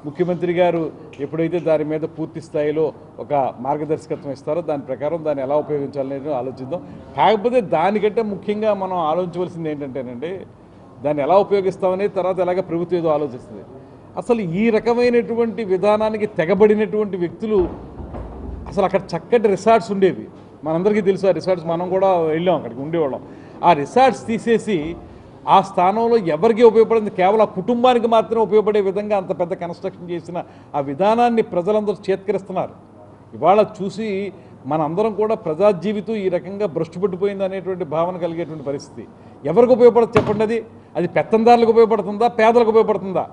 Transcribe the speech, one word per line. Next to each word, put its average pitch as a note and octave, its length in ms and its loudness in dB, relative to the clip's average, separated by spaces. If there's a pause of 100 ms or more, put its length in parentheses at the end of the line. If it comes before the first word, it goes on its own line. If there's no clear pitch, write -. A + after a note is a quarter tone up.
ముఖ్యమంత్రి F3 480 -2
గారు E3+ 400 0 (280)
ఎప్పుడైతే D#3+ 380 -4
దాని D#3 260 0
మీద D#3 160 -4
పూర్తి D#3+ 400 -8
స్థాయిలో D3+ 520 -2 (260)
ఒక B2 420 -2
మార్గదర్శకత్వం D3 720 -6
ఇస్తారో D3+ 280 -6
దాని D3+ 220 -6
ప్రకారం D3 420 -6
దాన్ని C#3 180 -2
ఎలా C#3 140 0
ఉపయోగించాలనేది C#3 760 -4
ఆలోచిద్దాం. C3 520 -8 (300)
కాకపోతే G#3+ 440 4
దానికంటే G3+ 600 0
ముఖ్యంగా G#3 520 -2
మనం F#3 220 -4
ఆలోచించవలసింది E3+ 760 -2
ఏంటంటేనండి, C#3 680 -8 (640)
దాన్ని D3 180 0
ఎలా D#3+ 140 4
ఉపయోగిస్తామనేది F#3+ 760 0
తర్వాత F#3 260 -2
ఎలాగ F3+ 200 0
ప్రభుత్వం E3+ 380 -4
ఏదో E3 100 0
ఆలోచిస్తుంది. B2+ 540 -4 (540)
అసలు A#3+ 240 -2
ఈ G3 300 0
రకమైనటువంటి A#3 920 0
విధానానికి G#3 640 0
తెగబడినటువంటి G3+ 880 2
వ్యక్తులు F3+ 520 -2 (1000)
అసలు F#3+ 160 -2
అక్కడ F3+ 160 0 (160)
చక్కటి A3 320 0
రిసార్ట్స్ G3+ 440 2
ఉండేవి, E3 360 0 (360)
మనందరికీ F#3+ 360 0
తెలుసు. F#3+ 260 0
ఆ F#3+ 40 4
రిసార్ట్స్ E3 360 -2
మనం E3+ 240 -4
కూడా F#3+ 280 2
వెళ్ళాం, E3 380 0
అక్కడికి A#2 240 -8
ఉండేవాళ్ళం. D3 400 -2 (440)
ఆ E3+ 80 8
రిసార్ట్స్ G#3 540 2
తీసేసి G#3+ 680 -2 (520)
ఆ F3 120 6
స్థానంలో G#3+ 560 2
ఎవరికీ G3+ 460 2
ఉపయోగపడింది, A3 480 6
కేవలం F#3+ 300 2
ఆ G#3 40 6
కుటుంబానికి A#3 640 2
మాత్రమే A3+ 360 2
ఉపయోగపడే G#3 380 2
విధంగా G3+ 360 -2
అంత F#3 240 -4
పెద్ద F3+ 140 -2
కన్‌స్ట్రక్షన్ F3 560 -10
చేసిన E3+ 320 -8 (320)
ఆ D3 60 0
విధానాన్ని G#3+ 640 2
ప్రజలందరూ G#3 520 0 (160)
చేత్కరిస్తున్నారు. F#3+ 600 -4 (640)
ఇవాళ F3+ 300 4 (180)
చూసి G3 500 -6 (340)
మనందరం E3 480 -2
కూడా G#3+ 200 -2
ప్రజా G3+ 360 0
జీవితం G3+ 440 -4
ఈ G3 140 -2
రకంగా F3+ 380 -4
భ్రష్టు A#3+ 320 -6
పట్టిపోయింది G3 460 -2
అనేటువంటి F#3 400 -6
భావన E3 320 -2
కలిగేటువంటి E3 480 -6
పరిస్థితి. C#3 440 -10 (360)
ఎవరికి A3 280 4
ఉపయోగపడుతుంది A#3 460 6
చెప్పండి? G#3+ 260 0
అది, A3+ 200 -2 (320)
అది E3+ 120 -2
పెత్తందారులకు A3+ 600 6
ఉపయోగపడుతుందా, G#3+ 580 4
పేదలకు A3+ 400 4
ఉపయోగపడుతుందా? G3 640 2